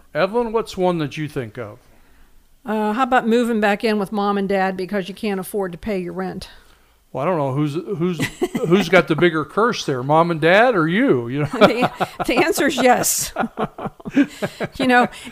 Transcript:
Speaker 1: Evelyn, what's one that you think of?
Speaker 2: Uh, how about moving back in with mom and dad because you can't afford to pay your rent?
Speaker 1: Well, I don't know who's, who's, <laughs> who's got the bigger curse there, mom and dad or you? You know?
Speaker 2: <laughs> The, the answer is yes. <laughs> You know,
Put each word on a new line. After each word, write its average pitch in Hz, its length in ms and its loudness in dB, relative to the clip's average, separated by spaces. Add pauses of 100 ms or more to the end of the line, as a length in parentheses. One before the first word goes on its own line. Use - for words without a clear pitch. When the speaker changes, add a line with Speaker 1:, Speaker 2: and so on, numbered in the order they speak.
(120)
Speaker 1:
Evelyn, 214 400 0
what's 220 240 -4
one 180 220 2
that 147 180 -4
you 151 120 -4
think 120 280 -8
of? 107 220 -12 (840)
Speaker 2:
Uh, 214 280 -2
how 262 120 0
about 254 220 2
moving 226 340 2
back 208 240 0
in 214 140 2
with 196 140 -4
mom 202 240 0
and 196 120 -2
dad 190 280 0
because 185 320 -6
you 190 60 -12
can't 196 260 -4
afford 190 320 -6
to 165 60 -12
pay 208 200 -4
your 175 140 -8
rent? 185 380 -8 (600)
Speaker 1:
Well, 135 120 -4
I - 20 -2
don't 180 120 0
know 139 160 -2
who's, 147 200 0
who's, 175 520 -2 (120)
<laughs> - 280 -2
who's 180 220 4
got 180 200 4
the 160 80 2
bigger 160 280 2
curse - 420 -2
there, 131 160 -2
mom 160 280 4
and 160 100 -4
dad 208 340 4
or 160 140 2
you? 170 400 2
You 139 120 -4
know? 147 80 -2
Speaker 2:
<laughs> - 40 -16
The, 226 400 2 (340)
the 240 100 0
answer 320 300 2
is 262 100 0
yes. 240 640 2
<laughs> - 40 0 (1300)
You 262 140 -2
know, 247 180 6 (260)